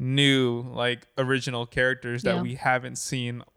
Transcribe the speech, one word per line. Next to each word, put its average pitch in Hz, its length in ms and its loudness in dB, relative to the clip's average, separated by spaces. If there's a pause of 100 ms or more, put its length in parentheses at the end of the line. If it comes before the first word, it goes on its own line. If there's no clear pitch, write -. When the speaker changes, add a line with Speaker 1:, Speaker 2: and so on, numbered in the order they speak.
Speaker 1:
new, 131 600 4 (100)
like, 120 340 -2 (120)
original 127 480 -2
characters 127 560 -2
that - 140 2
Speaker 2:
Yeah. - 60 0
Speaker 1:
we 123 120 -4
haven't 127 420 -2
seen 120 460 -6 (140)